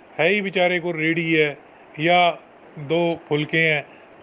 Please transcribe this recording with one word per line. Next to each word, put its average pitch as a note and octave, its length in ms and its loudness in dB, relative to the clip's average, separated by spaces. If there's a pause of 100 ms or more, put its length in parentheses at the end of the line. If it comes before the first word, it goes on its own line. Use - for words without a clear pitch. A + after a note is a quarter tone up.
(200)
ਹੈ D#3 80 4
ਹੀ G#3 120 0
ਵਿਚਾਰੇ F3+ 400 0
ਕੋਲ F3 160 -6
ਰੇਹੜੀ D#3+ 440 0
ਹੈ D3 160 0 (440)
ਜਾਂ F3 320 4 (560)
ਦੋ E3 120 0 (280)
ਫੁਲਕੇ D3+ 400 -2
ਹੈ, D3 160 -2 (380)